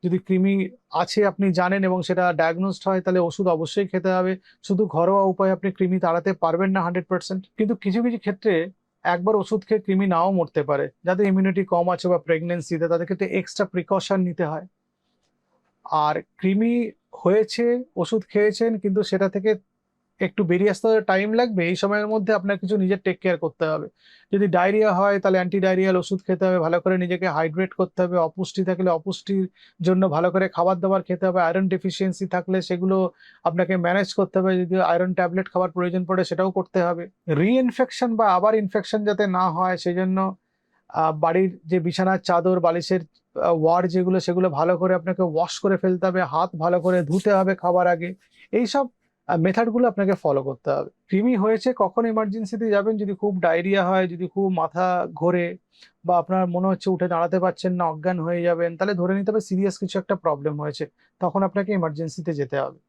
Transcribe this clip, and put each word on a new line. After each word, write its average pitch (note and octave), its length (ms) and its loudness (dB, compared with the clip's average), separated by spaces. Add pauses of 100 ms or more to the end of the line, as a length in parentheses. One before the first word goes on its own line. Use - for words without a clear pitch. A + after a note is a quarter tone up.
যদি F3+ 140 0 (100)
কৃমি F#3+ 260 2 (480)
আছে F3+ 180 -2 (120)
আপনি F#3+ 140 -2 (140)
জানেন F#3 300 2
এবং F#3 180 0
সেটা F3+ 160 0 (160)
ডায়াগনোজড F3 480 0
হয়, F#3 160 0
তাহলে F3+ 260 2
ওষুধ F#3+ 260 -2
অবশ্যই E3 360 -2
খেতে F#3 260 -2
হবে। F#3 160 0 (340)
শুধু G3+ 160 2 (120)
ঘরোয়া F#3+ 360 4
উপায়ে F#3+ 240 2
আপনি F#3+ 220 -4
কৃমি F#3 280 0
তাড়াতে E3+ 260 0 (120)
পারবেন E3+ 320 2
না G3 100 0
হান্ড্রেড F3 260 -4
পার্সেন্ট, F#3+ 300 -4 (160)
কিন্তু A3 160 0 (100)
কিছু G3+ 220 0
কিছু A#3 200 -2
ক্ষেত্রে G#3 280 0 (600)
একবার F#3 280 0
ওষুধ G#3 260 -2
খেয়ে A3 180 0
কৃমি F#3+ 280 2
নাও E3+ 240 2
মরতে D#3+ 320 -2
পারে। C#3+ 160 0 (220)
যাদের F#3 220 2
ইমিউনিটি F#3+ 340 2 (100)
কম F3 120 2 (100)
আছে E3+ 160 -8
বা F3 160 2
প্রেগন্যান্সিতে, E3+ 640 -4
তাদের E3+ 180 -2
ক্ষেত্রে F#3+ 180 -4 (120)
এক্সট্রা F#3+ 340 -4
প্রিকশন F#3+ 460 -2 (100)
নিতে E3+ 220 -4
হয়। D#3 140 -8 (1400)
আর D3+ 100 0 (240)
কৃমি G#3 340 2 (480)
হয়েছে, G#3+ 440 2 (360)
ওষুধ G#3+ 200 -2 (100)
খেয়েছেন, G#3 400 2 (120)
কিন্তু G3+ 180 0 (100)
সেটা F#3+ 240 0
থেকে G#3 160 0 (760)
একটু F#3+ 220 -2
বেরিয়ে F#3 240 4
আসতে G#3 140 -2 (240)
টাইম G3 180 0 (100)
লাগবে, A3+ 300 0
এই F#3 120 -2
সময়ের G#3 320 0
মধ্যে A3 260 0
আপনার G3 220 -2
কিছু G3 220 -2
নিজের F#3+ 220 0
টেক F3+ 180 0
কেয়ার F3+ 200 2
করতে D#3+ 280 -4
হবে। D#3 160 -4 (460)
যদি G3+ 120 2 (100)
ডায়রিয়া G3+ 440 4
হয়, G3+ 220 4
তাহলে F#3+ 180 2
অ্যান্টিডায়রিয়াল F#3 640 2
ওষুধ F#3 260 -4
খেতে F#3 200 0
হবে, F#3 180 2
ভালো E3+ 180 0
করে F#3 200 2
নিজেকে F3+ 320 -2
হাইড্রেট E3 440 -2
করতে F#3 240 -2
হবে, F3 140 0 (100)
অপুষ্টি F#3+ 420 -6
থাকলে F#3 280 0
অপুষ্টির F#3+ 480 -4 (420)
জন্য F#3 160 4 (120)
ভালো E3+ 180 2
করে F#3+ 120 2 (100)
খাবার F3+ 280 2
দাবার F#3+ 240 2
খেতে F3+ 220 -4
হবে, F3+ 180 0
আয়রন F#3+ 260 0
ডেফিসিয়েন্সি F#3+ 520 -4 (100)
থাকলে F#3 220 -2 (100)
সেগুলো F#3+ 300 0 (500)
আপনাকে F3 260 0 (120)
ম্যানেজ F#3 320 2
করতে F#3+ 220 0
হবে, F#3+ 120 2 (100)
যদি F3+ 140 -2 (160)
আয়রন F#3 260 0
ট্যাবলেট F3+ 360 0
খাওয়ার F3+ 220 0
প্রয়োজন F3+ 340 -2
পড়ে F#3 200 2
সেটাও F#3 280 0
করতে F#3 300 -2
হবে। E3+ 160 -4 (380)
রিইনফেকশন B3+ 680 0 (100)
বা A3+ 60 4 (120)
আবার G#3 160 4 (100)
ইনফেকশন G#3 360 -2 (100)
যাতে G#3 140 0 (140)
না F#3 80 2 (100)
হয়, F#3 280 0
সেই F3 160 -2
জন্য, F#3+ 180 0 (840)
আহ, D#3+ 120 2 (120)
বাড়ির F3+ 280 2 (200)
যে F#3 140 2
বিছানার F#3 420 0
চাদর, F3+ 380 2
বালিশের, F3 380 0
আহ, - 580 -2
ওয়ার E3 220 4 (100)
যেগুলো, F#3 320 2
সেগুলো F3+ 220 0 (120)
ভালো E3+ 220 2
করে F#3 180 2
আপনাকে F3+ 240 -2 (100)
ওয়াশ E3 200 -2 (100)
করে G3 200 2
ফেলতে F#3 260 0
হবে, F#3 120 0 (120)
হাত E3+ 160 0 (140)
ভালো F3 220 2
করে F3+ 140 2 (100)
ধুতে F#3+ 280 2
হবে F#3+ 160 2 (100)
খাবার F3+ 300 2
আগে। E3+ 160 -6 (500)
এইসব, C4+ 260 0 (440)
আহ, E3+ 160 2
মেথডগুলো A3+ 460 2
আপনাকে G3 220 0 (100)
ফলো C#3 240 2
করতে C3+ 280 -8
হবে। - 140 -6 (200)
কৃমি G#3+ 240 2 (100)
হয়েছে, A3 260 0 (120)
কখন G#3+ 220 0 (100)
ইমার্জেন্সিতে A3 520 -4 (100)
যাবেন? G3+ 260 0
যদি G3+ 200 -4
খুব G#3 120 0 (120)
ডায়রিয়া F3 440 2
হয়, F#3+ 240 2
যদি F3 200 -8
খুব G3 120 -2 (140)
মাথা E3 260 -2 (360)
ঘোরে F3 240 2 (640)
বা F3+ 140 4
আপনার F#3 220 0 (120)
মনে F#3 160 0
হচ্ছে F#3+ 240 -4
উঠে F3+ 180 -2
দাঁড়াতে E3+ 300 0
পারছেন F#3 360 -2
না, F3+ 40 0 (100)
অজ্ঞান F3 320 -4
হয়ে F3 220 -2
যাবেন, E3+ 300 0
তাহলে G3 240 -2
ধরে F3+ 160 0
নিতে G3 140 -2
হবে G#3+ 180 0
সিরিয়াস F#3+ 320 0
কিছু F#3 200 -6
একটা G3 220 -2
প্রবলেম D3 380 -2
হয়েছে, D3 240 -6 (360)
তখন F#3 260 0
আপনাকে G3 320 -4
ইমার্জেন্সিতে D#3+ 600 -6
যেতে C#3 240 -4
হবে। C3+ 140 -10 (120)